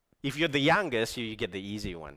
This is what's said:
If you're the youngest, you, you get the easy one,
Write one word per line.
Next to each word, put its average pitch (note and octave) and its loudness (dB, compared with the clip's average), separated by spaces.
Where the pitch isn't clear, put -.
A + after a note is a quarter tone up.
If C#3 -4
you're D#3+ 2
the C#3+ 2
youngest, C#3+ 4
you, A#2+ -4
you A2 -6
get G#2+ -4
the F#2+ -8
easy G2+ -6
one, D2 -12